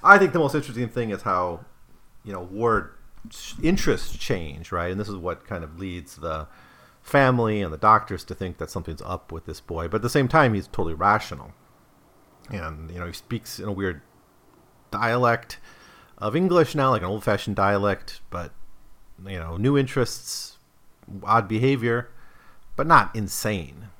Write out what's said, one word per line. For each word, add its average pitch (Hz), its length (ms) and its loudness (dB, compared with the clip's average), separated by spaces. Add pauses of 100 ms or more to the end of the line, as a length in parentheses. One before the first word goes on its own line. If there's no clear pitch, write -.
I 196 140 12
think 185 160 4
the 170 60 2
most 151 160 2
interesting 123 340 -4
thing 113 220 -4
is 95 100 -4
how, 90 420 -2 (600)
you 101 100 -12
know, 90 80 -8
Ward's - 1200 -4
interests - 560 2
change, 82 540 -4
right? 87 200 -2
And 95 80 -4
this 104 100 -6
is 101 60 -10
what 87 320 -8
kind 85 160 -8
of 78 160 -16
leads 90 380 -10
the 78 300 -6 (540)
family 120 600 2
and 85 100 -4
the 78 60 -10
doctors 107 480 2
to - 100 -10
think 90 220 -8
that 80 120 -8
something's 82 340 -8
up - 280 -10
with 80 140 -12
this 80 160 -12
boy. 82 260 -6
But 110 100 -2
at 104 40 0
the 120 80 -2
same 135 180 2
time, 135 260 4
he's 98 140 -2
totally 87 280 -4
rational. 98 580 0 (960)
And, 80 400 -10
you 87 80 -10
know, 87 80 -6
he 85 60 -10
speaks - 460 -8
in 95 80 -8
a 104 40 -4
weird 92 300 -2 (920)
dialect 117 680 2 (580)
of 107 180 -4
English 175 380 4
now, 135 160 2
like 107 120 2
an 90 60 -4
old-fashioned 101 480 -2
dialect, 101 760 2
but, - 220 -8 (760)
you 95 100 -8
know, 82 200 -8
new 135 200 2
interests, - 800 -4 (680)
odd 107 240 2
behavior, 117 640 0 (680)
but 151 120 -2
not 131 280 6
insane 98 720 -6 (100)